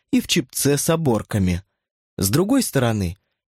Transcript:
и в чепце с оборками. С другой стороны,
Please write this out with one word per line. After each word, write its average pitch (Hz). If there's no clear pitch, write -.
и 247
в -
чепце 143
с -
оборками. 107
С 98
другой 202
стороны, 110